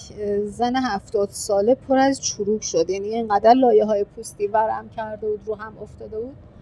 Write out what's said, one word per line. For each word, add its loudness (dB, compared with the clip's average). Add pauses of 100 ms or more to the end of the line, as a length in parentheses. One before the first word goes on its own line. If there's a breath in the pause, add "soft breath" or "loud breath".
(180)
اه، -2
زن -2
هفتاد -2
ساله 2
پر 0
از 2
چروک -4
شد. 0
یعنی -6
اینقدر 4
لایه‌های 4
پوستی -10
ورم -2
کرده -8
بود، -4
رو -4
هم -14 (100)
افتاده -12
بود. -10 (260)